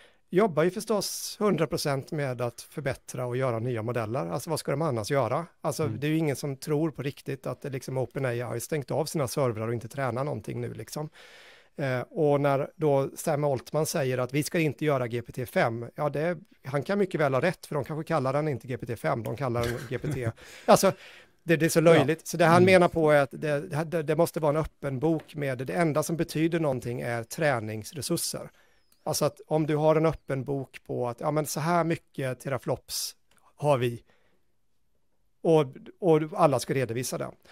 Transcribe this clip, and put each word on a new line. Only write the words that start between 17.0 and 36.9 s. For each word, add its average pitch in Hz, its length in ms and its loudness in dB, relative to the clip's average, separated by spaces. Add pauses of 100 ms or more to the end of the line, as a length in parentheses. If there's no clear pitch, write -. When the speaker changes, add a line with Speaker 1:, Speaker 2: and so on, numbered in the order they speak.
Speaker 1:
väl 139 140 2
ha 127 60 2
rätt, 165 260 -2
för - 80 -8
de 143 100 -2
kanske 156 240 -6
kallar 135 240 0
den 151 160 0
inte 127 180 -4
G 120 120 -6
P - 80 -10
T 117 100 -6
fem, 151 260 -2
de 127 140 -6
kallar 120 280 -2
den 120 100 -2 (160)
G 123 80 -4
P - 140 -6
T. 127 180 -4 (180)
Speaker 2:
<laughs> - 180 -20
Speaker 1:
Alltså, 196 260 6 (500)
det, 170 140 4
det 147 80 2
är 165 60 4
så 160 100 4
löjligt. 160 380 6
Speaker 2:
Ja. - 80 -18
Speaker 1:
Så - 100 -8
det 170 80 4
han 165 180 8
Speaker 2:
Mm. - 20 10
Speaker 1:
menar 180 240 8
på 156 220 4
är 147 120 8
att 135 100 0
det, 151 520 -4
det, 165 180 -4
det 151 140 0
måste 165 240 2
vara 156 100 2
en 143 140 0
öppen 135 340 -6
bok 156 360 -2
med, 139 240 -4
det 131 140 -6
enda 160 300 2
som 170 140 -2
betyder 160 440 0
någonting 131 400 -2
är 120 220 -4
träningsresurser. 123 1300 -4 (540)
Alltså - 200 -2
att - 220 -2
om 156 200 0
du 151 100 0
har 156 200 4
en 156 100 4
öppen 139 380 -2
bok 139 420 -6
på 123 220 -4
att, 120 120 -8
ja, 156 100 0
men 151 160 0
så - 140 -6
här 165 240 2
mycket 143 560 -4
teraflops - 760 -6 (400)
har 147 220 4
vi. 120 240 -2 (1400)
Och, 160 220 6 (360)
och 165 200 6 (160)
alla 156 240 4
ska - 140 -4
redovisa 127 440 -2